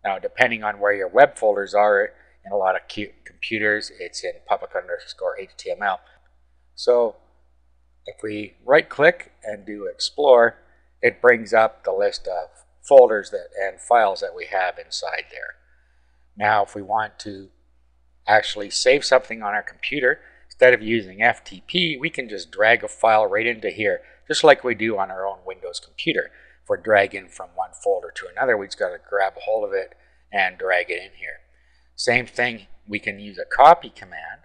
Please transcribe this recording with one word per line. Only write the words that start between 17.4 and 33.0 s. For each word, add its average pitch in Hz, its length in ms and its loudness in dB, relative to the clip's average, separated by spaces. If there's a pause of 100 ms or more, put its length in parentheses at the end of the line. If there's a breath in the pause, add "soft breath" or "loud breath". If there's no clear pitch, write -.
actually 104 440 0
save 139 340 2
something 120 380 0
on 104 100 -6
our 104 100 -4
computer, 135 580 -4 (260 soft breath)
instead 127 260 4
of 117 80 2
using 107 400 -4
F 117 240 0
T 95 220 -20
P, 165 340 -4
we 151 80 -6
can 135 180 -10
just 101 240 -12
drag 110 320 2
a 107 60 -8
file 110 380 2
right 104 200 -2
into 110 220 -4
here, 98 320 -2 (260 soft breath)
just - 160 -2
like 143 220 6
we 123 100 -2
do 110 220 -4
on 95 140 -4
our 95 160 -8
own 98 180 -8
Windows 92 340 -12
computer. - 520 -6 (320 soft breath)
If - 80 -20
we're 101 80 -2
dragging 98 500 0
from - 260 -18
one 92 180 -10 (120)
folder 90 300 -2
to 95 200 -14
another, 120 220 0
we 98 100 -6
just - 120 -14
gotta 90 180 -4 (100)
grab 101 300 -2
a - 40 -16
hold 107 280 -2
of 95 60 -6
it 95 180 -6 (400)
and 92 240 -2
drag 90 340 -2
it 87 120 -6
in 98 160 -20
here. - 220 -18 (560)
Same 123 280 -2
thing, 117 420 -6 (220)
we 104 100 -8
can 101 220 -8